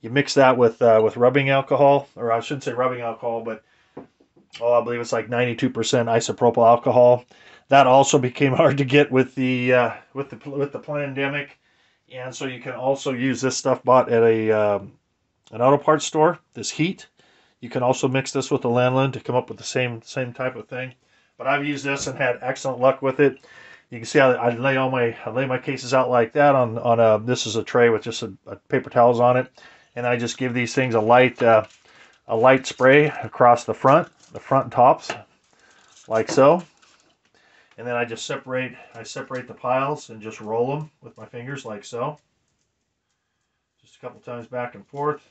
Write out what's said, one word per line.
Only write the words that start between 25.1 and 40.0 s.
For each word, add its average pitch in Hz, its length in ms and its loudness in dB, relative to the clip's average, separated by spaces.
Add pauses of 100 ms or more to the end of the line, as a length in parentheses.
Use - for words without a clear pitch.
I - 40 -8
lay 123 160 -4
my 127 120 -4
cases 131 360 -8
out 131 160 2
like 117 240 0
that 143 200 4
on, 120 240 0
on 117 220 0
a, 110 200 4
this 117 260 -4
is 110 100 -6
a 110 80 -4
tray 120 260 4
with 110 120 0
just - 220 -10
a, 95 100 -12 (120)
a 101 120 -16
paper - 320 -6
towels 120 320 4
on 123 160 4
it, 127 120 -4 (460)
and 120 100 -8
I 123 100 -2
just 117 220 -6
give 127 160 -6
these 120 200 -4
things 127 220 -2
a 113 60 2
light, 120 400 4
uh, 113 240 4 (640)
a 117 80 -4
light 131 300 4
spray 139 420 4
across 120 560 2
the 113 100 -6
front, 139 360 2 (220)
the 104 80 -16
front 127 320 -2
tops, 127 400 2 (960)
like 110 220 -2
so. 151 320 4 (1160)
And 117 100 -12
then 120 80 -6
I 120 80 -2
just 113 220 -10
separate, 127 500 -8 (180)
I 113 100 -18
separate 127 440 -12
the 117 60 -18
piles 135 560 -4